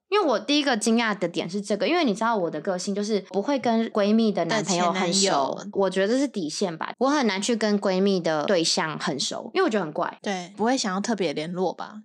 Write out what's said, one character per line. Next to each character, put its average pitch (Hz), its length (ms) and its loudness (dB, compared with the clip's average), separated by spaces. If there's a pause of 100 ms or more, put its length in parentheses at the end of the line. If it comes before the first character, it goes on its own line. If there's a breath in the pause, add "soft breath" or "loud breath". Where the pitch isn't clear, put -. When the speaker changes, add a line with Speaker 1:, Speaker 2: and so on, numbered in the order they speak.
Speaker 1:
因 392 100 2
为 403 60 2
我 247 140 2
第 285 180 0
一 294 60 4
个 269 140 2
惊 226 220 2
讶 220 200 0
的 180 80 -2
点 170 240 -4
是 202 100 -4
这 202 160 -2
个， 196 100 -2
因 285 80 2
为 349 100 2
你 214 100 2
知 - 60 -6
道 226 160 2
我 175 120 0
的 156 120 -6
个 185 180 -2
性 190 160 -4
就 202 80 -2
是 202 200 0
不 190 200 -2
会 285 160 0
跟 226 300 2
闺 208 260 2
蜜 220 160 4
的 175 140 0
男 165 180 0
朋 180 140 0
友 175 160 4
很 180 200 0
熟， - 0 -
Speaker 2:
对， - 0 -
前 196 200 2
男 143 80 2
友。 - 320 -4
Speaker 1:
我 190 180 2
觉 190 160 2
得 226 80 2
这 262 40 2
是 277 100 0
底 170 200 -4
线 165 300 -4
吧， - 200 -6
我 262 120 2
很 285 160 2
难 196 160 0
去 240 140 0
跟 208 240 2
闺 190 200 2
蜜 196 200 2
的 156 240 0
对 180 180 2
象 165 380 0
很 139 180 -2
熟， - 340 -6
因 - 80 0
为 381 40 4
我 339 40 2
觉 214 120 0
得 180 40 -2
很 151 80 -6
怪。 - 300 -4
Speaker 2:
对， 185 340 -6
不 202 80 -2
会 254 140 2
想 185 160 -2
要 196 60 0
特 214 160 -2
别 175 160 0
联 156 200 -6
络 175 200 0
吧， - 220 -12 (100)